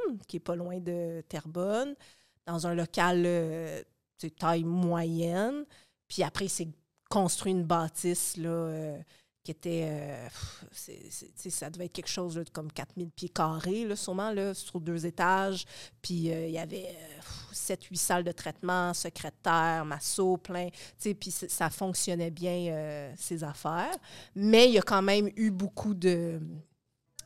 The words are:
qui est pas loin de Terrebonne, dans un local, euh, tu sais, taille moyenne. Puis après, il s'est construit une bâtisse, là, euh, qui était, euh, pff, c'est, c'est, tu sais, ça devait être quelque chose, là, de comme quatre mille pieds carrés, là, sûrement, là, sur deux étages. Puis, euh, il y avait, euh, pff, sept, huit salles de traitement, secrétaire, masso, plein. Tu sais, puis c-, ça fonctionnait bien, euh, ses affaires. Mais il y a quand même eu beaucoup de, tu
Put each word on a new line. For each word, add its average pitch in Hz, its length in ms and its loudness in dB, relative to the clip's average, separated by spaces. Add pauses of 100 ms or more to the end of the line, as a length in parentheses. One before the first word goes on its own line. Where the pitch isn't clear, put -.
(280)
qui - 100 -6
est 170 40 -10
pas 175 140 -2
loin 175 240 -6
de 170 500 -4
Terrebonne, 190 640 -2 (520)
dans 170 200 -2
un 170 60 0
local, 175 520 4
euh, 165 560 0 (380)
tu 165 80 -6
sais, 156 60 -10
taille 170 300 2
moyenne. 170 1040 0 (420)
Puis - 160 0
après, 165 220 -2
il 185 40 -2
s'est 165 200 -4 (400)
construit 190 420 2
une 180 120 2
bâtisse, 170 760 0
là, 165 120 -4
euh, 156 480 -4 (460)
qui - 80 -8
était, 165 360 -2
euh, 147 380 -6
pff, - 460 -12
c'est, - 280 -14 (120)
c'est, - 160 -12
tu - 80 -20
sais, - 160 -12
ça - 180 -6
devait 170 160 -10
être 175 80 -10
quelque - 160 -8
chose, 180 260 -2
là, 165 80 -4
de 160 60 -12
comme 156 220 -10
quatre - 260 -10
mille 170 140 -6
pieds - 180 -8
carrés, 165 560 0
là, 208 100 -2
sûrement, 202 360 -2
là, 196 240 -2
sur - 240 -8
deux 165 260 -2
étages. 185 600 2 (360)
Puis, 165 300 0
euh, 165 160 -2
il 160 60 -4
y 165 40 -2
avait, 170 320 -8
euh, 160 280 -16
pff, - 340 -14
sept, - 340 -4
huit 180 120 -10
salles 180 260 4
de 175 80 -2
traitement, 175 640 0
secrétaire, 165 880 2
masso, 180 520 2
plein. 180 320 -6
Tu 170 60 -12 (220)
sais, 208 160 0
puis 196 160 -8
c-, - 180 -6
ça - 220 0
fonctionnait 175 640 -2
bien, 175 420 -2
euh, 147 440 -6
ses 165 260 -6
affaires. 165 520 -2 (400)
Mais 220 320 10
il 247 60 8
y 208 60 10
a - 40 8
quand 196 200 4
même 202 320 6
eu 214 160 2
beaucoup 196 420 0
de, 170 460 2
tu - 880 -14